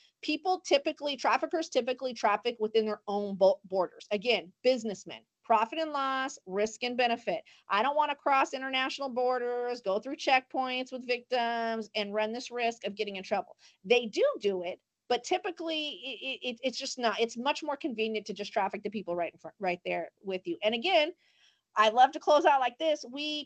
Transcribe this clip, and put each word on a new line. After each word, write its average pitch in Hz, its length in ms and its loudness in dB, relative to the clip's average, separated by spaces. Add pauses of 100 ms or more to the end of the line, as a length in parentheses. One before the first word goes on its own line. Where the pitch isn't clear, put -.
(220)
People 349 440 -2
typically, 285 500 0
traffickers 311 520 0
typically 254 460 -2
traffic 226 440 0
within 220 280 2
their 208 200 -4
own 202 300 -2
bo-, 190 300 6
borders. 185 440 -2
Again, 202 400 0 (140)
businessmen. 214 560 0 (240)
Profit 226 340 2
and 311 140 -2
loss, 269 540 -4
risk 208 380 -2
and 247 120 -4
benefit. 233 460 0 (260)
I 311 140 2
don't 285 140 0
wanna 294 180 2
cross 277 400 2
international 269 560 -2
borders, 247 720 -2
go 196 160 0
through 269 180 -6
checkpoints 262 720 0
with 254 160 -10
victims, 233 880 -2
and 202 200 -4
run 214 180 0
this 254 180 -8
risk 233 360 -2
of 202 80 -6
getting 202 220 -6
in 185 60 -10
trouble. - 320 -4 (300)
They 240 220 4
do 320 180 0 (160)
do 190 220 0
it, 175 180 -8 (300)
but 247 120 0
typically 320 800 -4
it, 247 400 -8
it, 240 200 -6
it's 254 160 -2
just 262 200 -8
not, 220 220 0
it's 233 160 0
much 277 260 -2
more 294 140 -4
convenient 220 520 -4
to 214 40 -4
just 202 220 -8
traffic 196 280 -2
the 214 60 -6
people 196 260 -6
right 175 200 -4
in - 40 -20
front, - 220 -16
right 180 240 -2
there 175 240 -4 (140)
with 190 240 -6
you. 170 160 -4
And 214 120 2
again, 320 380 2 (640)
I 214 140 6
love 254 220 6
to 311 80 -8
close 302 260 6
out 277 140 6
like 247 180 -2
this. 311 340 0
We 294 340 -6